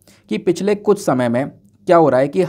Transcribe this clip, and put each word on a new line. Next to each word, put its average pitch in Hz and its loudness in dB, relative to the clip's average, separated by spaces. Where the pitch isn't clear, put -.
कि 214 -4
पिछले 196 -2
कुछ 202 0
समय 127 -2
में 120 -2
क्या - -2
हो 160 4
रहा 127 2
है 143 0
कि 185 -2